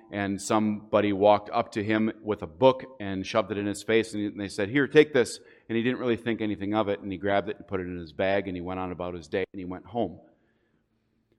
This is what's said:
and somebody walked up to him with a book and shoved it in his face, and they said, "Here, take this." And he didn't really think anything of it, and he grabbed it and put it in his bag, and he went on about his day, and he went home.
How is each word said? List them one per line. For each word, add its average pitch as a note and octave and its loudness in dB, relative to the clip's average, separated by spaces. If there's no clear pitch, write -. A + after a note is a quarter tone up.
and G2+ -4
somebody G#2 2
walked G2+ 4
up A#2 -2
to G#2+ -2
him A2 0
with G#2 -4
a E2+ -6
book B2 4
and F#2+ -6
shoved G#2+ 0
it G2+ -4
in G2+ -2
his G2+ -4
face, A2 2
and G#2 -6
they G2 -6
said, G2 -4
"Here, C3 0
take D3+ 6
this." A#2 2
And A2+ -4
he A#2 0
didn't B2 0
really A#2+ -2
think A2 -4
anything G2+ -4
of G#2+ 2
it, G2+ -2
and G2+ -10
he F#2 -6
grabbed G2 0
it - -8
and - -20
put G2 -4
it F2+ -6
in F2+ -8
his D#2+ -12
bag, G2 0
and F2+ -6
he F2 -8
went F#2 -6
on F2+ -6
about F2 -8
his D#2+ -14
day, F#2+ -2
and G2+ -12
he F#2 -8
went F2+ -10
home. G#2 -6